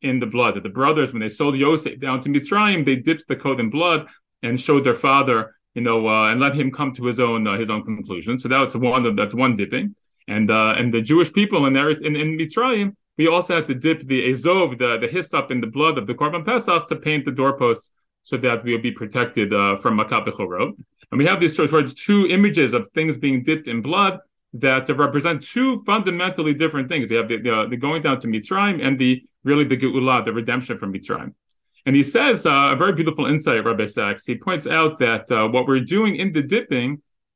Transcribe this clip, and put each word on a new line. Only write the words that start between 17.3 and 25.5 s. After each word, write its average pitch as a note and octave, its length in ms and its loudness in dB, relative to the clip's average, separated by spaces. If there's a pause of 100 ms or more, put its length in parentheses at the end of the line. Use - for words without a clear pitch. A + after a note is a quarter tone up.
doorposts C3 600 0 (300)
so - 160 -6
that A#2 260 -2
we'll A#2 160 -2
be A#2+ 100 -2
protected, A2 640 -2
uh, G2+ 240 2
from A2 220 0
Makat G#2+ 280 -2
Bechorot. G2 500 -4 (360)
And A#2+ 80 0
we D3 60 4
have F#3+ 120 2
these E3 160 2
sort D3 180 0
of D3 220 2
two G3+ 320 4
images E3 460 4
of A#2 160 -2
things D#3+ 280 -2
being C3 280 0
dipped D#3 240 -2
in A#2 140 -4
blood F#3 360 0 (360)
that C3 340 0
represent D3 540 0
two B3+ 420 -2